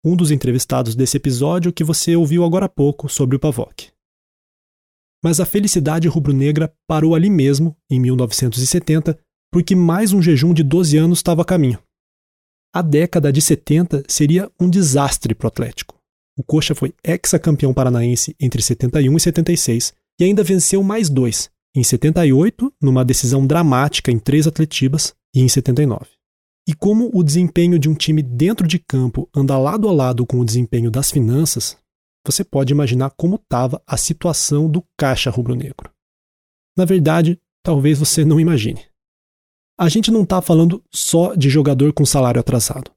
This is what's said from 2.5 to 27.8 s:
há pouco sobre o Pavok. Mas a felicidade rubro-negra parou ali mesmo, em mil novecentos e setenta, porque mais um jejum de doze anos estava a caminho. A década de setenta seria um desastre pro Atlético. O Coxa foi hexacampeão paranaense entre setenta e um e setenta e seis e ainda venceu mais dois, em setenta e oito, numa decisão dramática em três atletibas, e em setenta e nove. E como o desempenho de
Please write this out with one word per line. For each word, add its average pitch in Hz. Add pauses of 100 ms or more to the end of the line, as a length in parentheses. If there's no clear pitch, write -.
há -
pouco 143
sobre 135
o -
Pavok. - (1300)
Mas 165
a 180
felicidade 165
rubro-negra 147 (160)
parou 160
ali 175
mesmo, 151 (120)
em 127
mil 127
novecentos 123
e 131
setenta, 160 (360)
porque 175
mais 180
um 196
jejum 160
de 160
doze 156
anos 165
estava 170
a -
caminho. 143 (960)
A 175
década 151
de 147
setenta 156
seria 165 (100)
um 180
desastre 139
pro -
Atlético. - (420)
O 131
Coxa 151
foi - (120)
hexacampeão 147
paranaense 123
entre 123
setenta 123
e 131
um 147
e 160
setenta 170
e 170
seis - (260)
e 175
ainda 202
venceu 190
mais 202
dois, 127 (280)
em 123
setenta 156
e 135
oito, 214 (100)
numa 127
decisão 131
dramática 143
em 117
três 147
atletibas, 151 (200)
e 131
em 127
setenta 131
e 147
nove. - (580)
E 151
como 220
o 180
desempenho 170
de 147